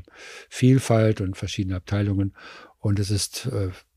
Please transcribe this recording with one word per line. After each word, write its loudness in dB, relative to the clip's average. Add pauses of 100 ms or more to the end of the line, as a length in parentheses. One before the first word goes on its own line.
(500)
Vielfalt 4
und -4
verschiedener -4
Abteilungen. 0 (460)
Und 0
es -2
ist, -4
äh, -4 (260)